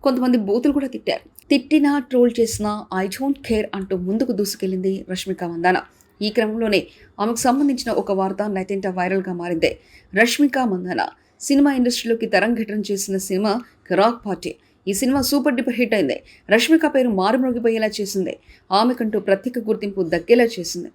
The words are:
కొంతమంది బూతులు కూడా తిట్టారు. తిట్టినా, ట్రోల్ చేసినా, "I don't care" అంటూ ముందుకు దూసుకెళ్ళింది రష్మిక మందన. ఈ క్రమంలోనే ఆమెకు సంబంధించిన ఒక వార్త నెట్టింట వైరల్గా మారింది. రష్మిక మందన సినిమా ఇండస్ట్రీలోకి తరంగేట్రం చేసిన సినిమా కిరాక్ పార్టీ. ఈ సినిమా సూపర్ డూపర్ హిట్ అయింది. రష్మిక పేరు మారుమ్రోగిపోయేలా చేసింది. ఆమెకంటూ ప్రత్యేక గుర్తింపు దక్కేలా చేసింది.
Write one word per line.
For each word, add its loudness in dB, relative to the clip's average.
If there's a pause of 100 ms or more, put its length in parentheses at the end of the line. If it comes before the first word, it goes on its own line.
కొంతమంది 2
బూతులు 2
కూడా -2
తిట్టారు. -6 (240)
తిట్టినా, 2
ట్రోల్ 2
చేసినా, -2 (220)
"I -2
don't -4
care" -2
అంటూ -4
ముందుకు -2
దూసుకెళ్ళింది -2 (140)
రష్మిక -6
మందన. 0 (440)
ఈ -2
క్రమంలోనే 0 (380)
ఆమెకు -2
సంబంధించిన 0
ఒక -2
వార్త -2
నెట్టింట -4
వైరల్గా -2
మారింది. 0 (400)
రష్మిక 4
మందన -2 (400)
సినిమా 4
ఇండస్ట్రీలోకి 0
తరంగేట్రం 0
చేసిన -4
సినిమా -2 (320)
కిరాక్ 2
పార్టీ. -8 (340)
ఈ -2
సినిమా 0
సూపర్ 0
డూపర్ -2
హిట్ 0
అయింది. 0 (340)
రష్మిక 4
పేరు 2
మారుమ్రోగిపోయేలా 0
చేసింది. -4 (360)
ఆమెకంటూ 0
ప్రత్యేక -2
గుర్తింపు -4
దక్కేలా 4
చేసింది. -6